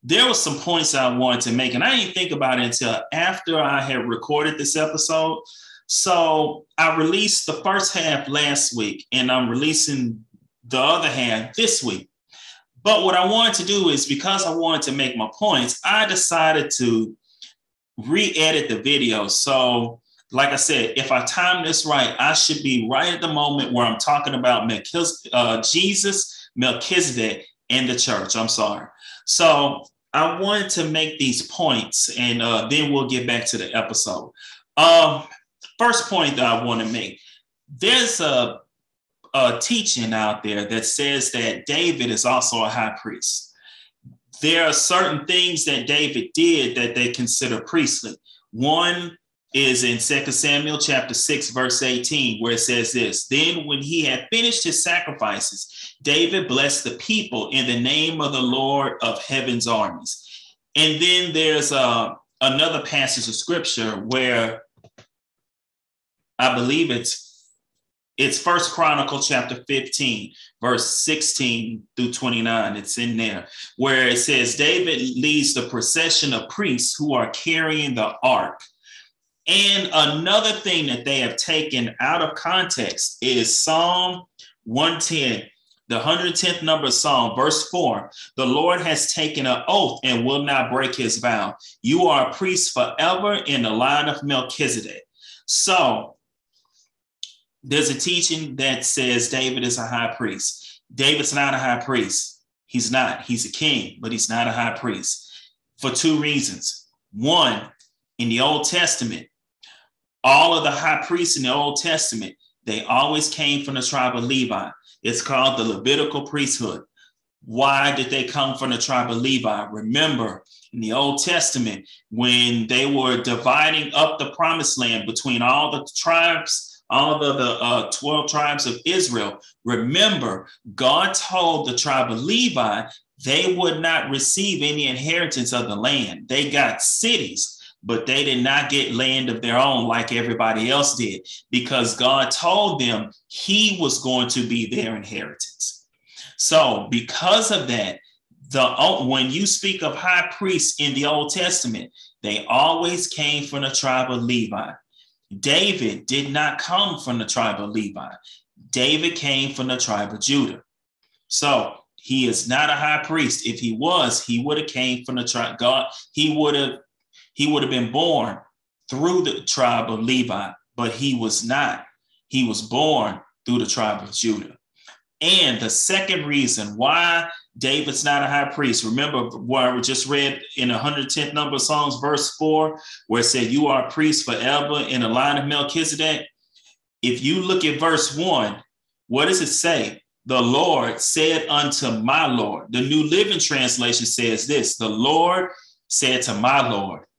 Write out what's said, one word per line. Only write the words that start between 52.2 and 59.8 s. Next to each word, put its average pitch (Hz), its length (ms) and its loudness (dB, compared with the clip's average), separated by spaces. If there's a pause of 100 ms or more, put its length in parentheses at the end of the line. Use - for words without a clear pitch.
where 117 140 0
it 113 60 -2
says 117 320 0
this, 113 340 -2
"Then 160 400 0
when 143 160 -4
he 156 220 -2
had 131 280 -4
finished 233 320 0
his 165 200 0
sacrifices, 139 1200 -4
David 165 440 2
blessed 135 360 0
the 117 140 -6
people 196 520 -4
in 135 160 0
the 120 140 0
name 156 420 0
of 143 100 -2
the 131 100 -2
Lord 135 600 0
of 113 220 -4
heaven's 123 440 -2
armies." 107 560 -2 (520)